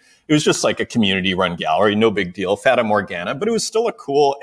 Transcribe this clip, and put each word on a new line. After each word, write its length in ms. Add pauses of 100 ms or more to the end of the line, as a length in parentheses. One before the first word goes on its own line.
(280)
It 60
was 100
just, 200
like, 160
a 60
community-run 680
gallery, 400
no 160
big 240
deal, 200
Fata 280
Morgana, 500
but 140
it 40
was 140
still 220
a 60
cool, 500